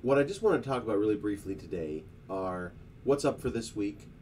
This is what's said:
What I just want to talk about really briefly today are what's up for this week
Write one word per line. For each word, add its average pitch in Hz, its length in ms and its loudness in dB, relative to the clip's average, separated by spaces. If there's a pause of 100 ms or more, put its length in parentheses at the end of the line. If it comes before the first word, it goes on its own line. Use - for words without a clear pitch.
What 135 160 6
I 143 40 6
just 190 200 -2
want 175 180 6
to 131 80 -6
talk 123 140 0
about 107 160 2
really 107 160 4
briefly 101 400 -4
today 80 480 -6 (260)
are 92 420 -4 (320)
what's 143 220 2
up 131 160 2
for 127 80 -2
this 113 260 -4
week 104 340 -4 (120)